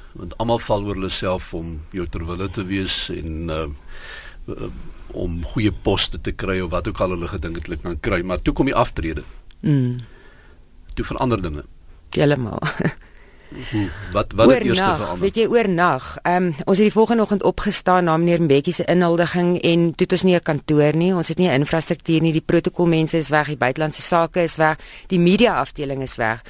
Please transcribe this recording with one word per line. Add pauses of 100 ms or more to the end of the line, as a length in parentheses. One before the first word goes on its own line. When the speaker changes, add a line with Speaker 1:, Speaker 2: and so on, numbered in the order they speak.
(140)
Speaker 1:
want
almal
val
oor
hulle
self
om (100)
jou
ter
wille
te
wees
en,
eh, (840)
eh, (460)
om
goeie
poste
te
kry
of
wat
ook
al
hulle
gedink
het
hulle
kan
kry,
maar
toe
kom
die
aftrede. (400)
Speaker 2:
Mm. (960)
Speaker 1:
Toe
verander
dinge. (460)
Speaker 2:
Heeltemal.
<laughs> (840)
Speaker 1:
Hoe? (280)
Wat,
wat
het
eers
Speaker 2:
Oornag,
Speaker 1:
verander?
Speaker 2:
weet
jy,
oornag.
Ehm, (180)
ons
het
die
volgende
oggend
opgestaan
na
meneer
Mbeki
se
inhuldiging
en (100)
toe
het
ons
nie
'n
kantoor
nie,
ons
het
nie
'n
infrastruktuur
nie,
die
protokolmense
is
weg,
die
buitelandse
sake
is
weg, (300)
die
media
afdeling
is
weg.